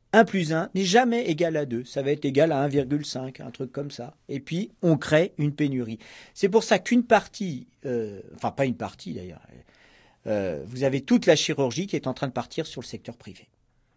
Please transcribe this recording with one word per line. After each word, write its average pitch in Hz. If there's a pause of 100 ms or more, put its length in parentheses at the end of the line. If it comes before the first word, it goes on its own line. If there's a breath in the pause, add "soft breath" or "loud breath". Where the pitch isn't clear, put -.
(140)
un 220
plus 165
un 165
n'est 190
jamais 233
égal 160
à 147
deux. 120
Ça -
va 139
être 147
égal 143
à 139
un 147
virgule 143
cinq, 131
un 123
truc 127
comme 143
ça. 123 (140)
Et 135
puis, 170 (100)
on 165
crée 160
une 147
pénurie. 127 (340 loud breath)
C'est 196
pour 220
ça 208
qu'une 240
partie, 190 (180)
euh, 110 (140)
enfin -
pas 139
une 123
partie 95
d'ailleurs, 90 (840 soft breath)
euh, 95
vous 127
avez 135
toute -
la 170
chirurgie 139
qui 196
est 139
en 127
train 139
de 123
partir 156
sur -
le 110
secteur -
privé. - (500)